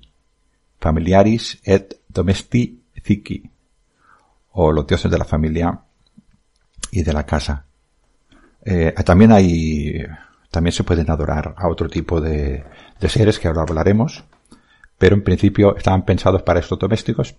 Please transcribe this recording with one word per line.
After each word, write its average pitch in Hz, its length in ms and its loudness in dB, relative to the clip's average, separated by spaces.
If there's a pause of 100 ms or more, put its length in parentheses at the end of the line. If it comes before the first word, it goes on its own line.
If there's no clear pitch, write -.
(800)
familiaris 95 840 0
et 98 440 0
domestici, - 1400 -4 (1040)
o 80 180 2
los 76 160 -2
dioses 90 240 -2
de 85 60 2
la - 80 -6
familia 80 560 -4 (1120)
y 90 120 -2
de 76 100 -2
la 73 120 -4
casa. 71 400 -6 (1000)
Eh, 85 280 0 (120)
también 107 260 6
hay, 78 720 2 (480)
también 87 220 0
se - 100 -4
pueden 82 260 0
adorar 76 480 -4
a 92 120 -2
otro 82 180 -4
tipo 82 320 -4
de, 73 460 -4 (340)
de - 100 -2
seres 107 300 2
que - 80 -4
ahora 82 140 -2
hablaremos, 92 640 -2 (720)
pero 95 180 4
en 101 80 0
principio 101 540 2
estaban 95 260 0
pensados 95 380 0
para 87 180 0
estos 90 180 -4
domésticos, 113 600 -4